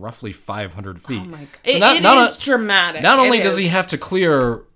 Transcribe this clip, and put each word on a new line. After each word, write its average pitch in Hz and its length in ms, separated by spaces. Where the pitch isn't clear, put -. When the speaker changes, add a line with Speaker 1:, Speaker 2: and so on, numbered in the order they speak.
Speaker 1:
roughly 107 320
five 101 420
hundred 95 260
feet. 113 240
Speaker 2:
Oh - 40
my 147 160
g-, - 260
Speaker 1:
So 269 60
Speaker 2:
it, - 20
Speaker 1:
not, 240 200
Speaker 2:
it - 40
Speaker 1:
not 254 260
Speaker 2:
is - 100
Speaker 1:
o-, - 40
Speaker 2:
dramatic. 196 600
Speaker 1:
not 254 180
only 254 180
Speaker 2:
It 202 60
Speaker 1:
does 196 120
he 190 100
Speaker 2:
is. 170 40
Speaker 1:
have 180 200
to 156 80
clear 143 640